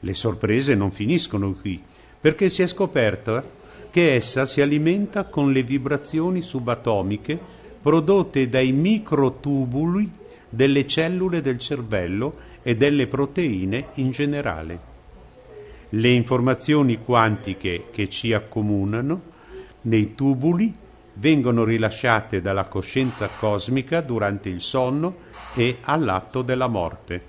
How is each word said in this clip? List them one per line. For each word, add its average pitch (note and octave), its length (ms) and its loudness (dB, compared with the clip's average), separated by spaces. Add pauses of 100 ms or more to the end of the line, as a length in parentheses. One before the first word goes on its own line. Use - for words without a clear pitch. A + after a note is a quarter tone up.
Le G2+ 120 -4
sorprese A#2 600 0
non G2 160 0
finiscono G#2 600 -2
qui, F#2 280 -8 (380)
perché D#3 300 2
si F#3 140 0
è F3+ 40 2
scoperto A#2+ 760 0 (500)
che E3 240 4
essa C3 300 0
si C3+ 140 -4
alimenta E3 640 2
con C#3 300 2
le C3 100 2
vibrazioni D3 800 -2
subatomiche A#2 960 -2 (420)
prodotte D#3 680 2
dai C3 240 2
microtubuli C#3+ 1400 0 (380)
delle C#3 360 2
cellule F3 560 0
del C3 160 -2
cervello G#2+ 960 -4 (140)
e B2 120 0
delle C#3 300 4
proteine B2+ 880 -2
in C3 160 -2
generale. A#2 680 -4 (1080)
Le A2+ 200 2
informazioni B2 960 2
quantiche G#2 880 0
che G2+ 160 -4
ci - 240 -4
accomunano G#2+ 880 -2 (600)
nei A2 340 2
tubuli D3+ 580 2 (420)
vengono A#2+ 500 4
rilasciate A2 720 0
dalla G2 280 -2
coscienza A#2 680 -2
cosmica B2+ 640 -2
durante G#2 480 -2
il F#2 140 -6
sonno C#3+ 540 -2 (400)
e A#2+ 260 0
all'atto C3 600 -2
della B2+ 260 -2
morte. F2 600 -4